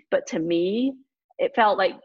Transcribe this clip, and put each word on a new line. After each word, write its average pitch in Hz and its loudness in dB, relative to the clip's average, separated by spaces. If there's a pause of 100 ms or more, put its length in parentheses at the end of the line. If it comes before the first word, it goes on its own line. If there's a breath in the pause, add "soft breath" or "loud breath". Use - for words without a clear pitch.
(100)
But - 0
to 180 -4
me, 185 -2 (440)
it - -2
felt 208 2
like 190 0 (100)